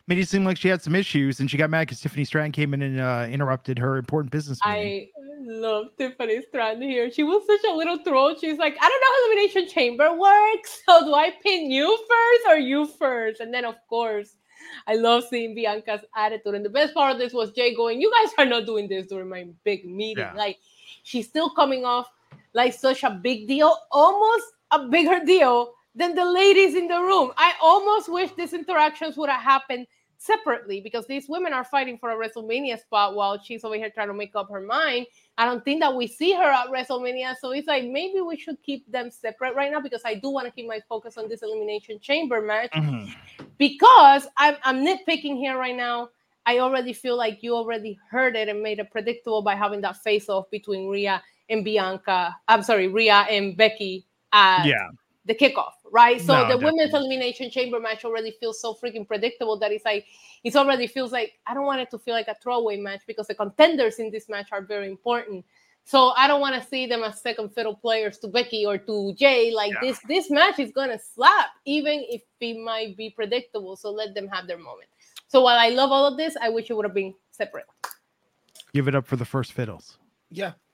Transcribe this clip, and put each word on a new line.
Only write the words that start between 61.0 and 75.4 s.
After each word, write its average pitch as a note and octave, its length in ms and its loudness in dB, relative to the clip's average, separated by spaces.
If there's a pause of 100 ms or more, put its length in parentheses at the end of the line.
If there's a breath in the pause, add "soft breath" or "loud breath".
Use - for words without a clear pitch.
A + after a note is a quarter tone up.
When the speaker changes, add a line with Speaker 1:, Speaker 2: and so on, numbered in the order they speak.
Speaker 2:
like, A#3 360 -8
I A#3+ 80 -8
don't C#4 100 -4
want C4+ 160 -4
it B3 100 -10
to A#3 60 -14
feel A#3+ 160 -8
like A3+ 140 -4
a G#3+ 80 -8
throwaway A#3 420 -4
match G3 300 -10
because G#3+ 200 -10
the G#3 60 -6
contenders A#3 640 0
in A3 140 -8
this G#3+ 180 -12
match G3+ 220 -10
are G3+ 100 -8
very G3+ 260 -8
important. G3+ 580 -6 (380)
So C4 340 6
I C4+ 100 6
don't C#4+ 140 2
wanna C4 220 -2
see C4 220 -6
them A#3 180 -4
as G#3 180 -10
second A3+ 280 -6
fiddle G#3+ 260 -6
players A3 440 -4
to A3 80 -12
Becky A3+ 400 -4
or G3+ 100 -2
to G3+ 360 -6
Jay. B3 380 4
Like, G#3 220 -2
Speaker 1:
Yeah. G#3+ 80 -6
Speaker 2:
this, B3+ 260 -4
this D#4 220 -2
match D4+ 300 2
is A3 120 -4
gonna B3+ 280 -6
slap, D4+ 480 2 (180)
even D4 420 -2
if A#3 140 -10 (180)
it A#3 200 -8
might A3+ 380 -8
be A3 120 -12
predictable. G#3 680 -8
So G#3 160 -12
let G#3 220 -8
them G3 140 -10
have F#3 180 -10
their F3 140 -10
moment. B2+ 300 -20 (380 loud breath)
So C4 140 4